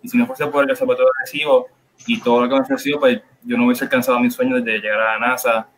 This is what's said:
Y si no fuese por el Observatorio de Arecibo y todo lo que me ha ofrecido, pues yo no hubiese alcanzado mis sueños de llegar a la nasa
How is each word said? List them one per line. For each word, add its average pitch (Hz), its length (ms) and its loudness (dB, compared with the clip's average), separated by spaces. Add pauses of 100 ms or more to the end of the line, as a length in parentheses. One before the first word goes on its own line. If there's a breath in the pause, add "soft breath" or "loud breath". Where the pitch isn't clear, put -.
Y 240 60 -16
si 120 100 0
no 123 80 2
fuese 151 220 -6
por 143 160 2
el 131 80 -2
Observatorio 127 340 2
de - 160 0
Arecibo 147 460 0 (380)
y 113 140 -2
todo 120 220 2
lo 123 60 0
que 135 80 0
me - 20 4
ha 135 40 0
ofrecido, 139 360 -4
pues 127 240 2 (200)
yo 120 140 -4
no 120 80 2
hubiese 123 200 2
alcanzado 127 360 0
mis 123 140 2
sueños 127 280 -2
de 110 160 -2
llegar 107 220 -2
a 110 180 -2
la 120 100 -2
nasa 117 500 0